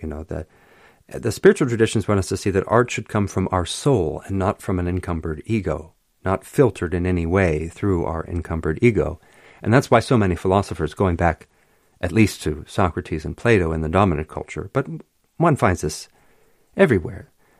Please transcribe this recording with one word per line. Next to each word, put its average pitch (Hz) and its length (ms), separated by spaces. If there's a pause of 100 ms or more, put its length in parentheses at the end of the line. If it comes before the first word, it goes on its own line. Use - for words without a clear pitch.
You 80 60
know, 76 160
the, 78 220 (640)
the 123 240
spiritual 180 380
traditions 110 380
want 101 120
us 95 80
to 98 100
see 101 140
that 95 160
art 120 240
should - 180
come 101 180
from 92 240
our 90 140
soul 85 600
and 98 120
not 95 240
from 95 160
an 90 100
encumbered 82 580
ego, 87 480 (300)
not 92 220
filtered 98 480
in 87 140
any 87 180
way 82 440
through 95 360
our 82 200
encumbered 82 560
ego. 80 380 (440)
And 104 100
that's 135 160
why 117 120
so 127 160
many 95 180
philosophers, 92 580
going 92 220
back 82 320 (540)
at 90 100
least 104 320
to 76 240
Socrates 82 580
and 80 100
Plato 95 360
in 80 100
the 78 80
dominant 82 380
culture, - 460
but 139 140 (500)
one 139 180
finds 92 260
this - 280 (640)
everywhere, 92 560 (280)